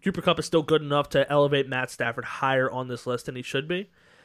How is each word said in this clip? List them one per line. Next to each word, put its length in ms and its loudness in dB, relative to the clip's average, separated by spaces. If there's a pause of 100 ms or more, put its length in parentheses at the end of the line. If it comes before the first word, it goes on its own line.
Cooper 180 -2
Kupp 180 2
is 60 -4
still 180 2
good 180 2
enough 280 0
to 200 2
elevate 380 4
Matt 240 -4
Stafford 340 -4
higher 460 0
on 160 -6
this 180 -8
list 200 -4
than 100 -8
he 60 -10
should 260 -4
be. 220 -4 (360)